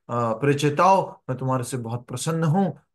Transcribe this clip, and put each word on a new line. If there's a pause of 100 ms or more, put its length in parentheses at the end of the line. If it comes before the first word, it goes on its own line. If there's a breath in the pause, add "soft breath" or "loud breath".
प्रिय
चेताओ,
मैं
तुम्हारे
से
बहुत
प्रसन्न
हूँ (160)